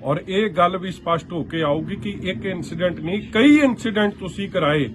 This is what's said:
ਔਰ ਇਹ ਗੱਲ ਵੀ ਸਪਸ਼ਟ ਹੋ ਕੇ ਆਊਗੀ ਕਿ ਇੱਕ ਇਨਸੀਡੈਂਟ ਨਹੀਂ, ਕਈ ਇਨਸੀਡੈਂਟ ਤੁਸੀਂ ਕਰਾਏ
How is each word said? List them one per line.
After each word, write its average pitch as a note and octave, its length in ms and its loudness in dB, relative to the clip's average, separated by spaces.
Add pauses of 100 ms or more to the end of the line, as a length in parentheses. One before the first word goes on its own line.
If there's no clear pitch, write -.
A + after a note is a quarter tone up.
ਔਰ C#3+ 240 -2
ਇਹ G3+ 220 0
ਗੱਲ F3 280 2
ਵੀ F#3 140 -6
ਸਪਸ਼ਟ E3+ 420 -4
ਹੋ D#3+ 100 -4
ਕੇ E3 180 -4
ਆਊਗੀ D#3 340 0
ਕਿ G#3 140 -8 (220)
ਇੱਕ - 140 -6
ਇਨਸੀਡੈਂਟ F3 540 -4
ਨਹੀਂ, F3 220 -4 (120)
ਕਈ C#4+ 240 8
ਇਨਸੀਡੈਂਟ G#3+ 600 2
ਤੁਸੀਂ F#3+ 300 -8
ਕਰਾਏ D3+ 460 2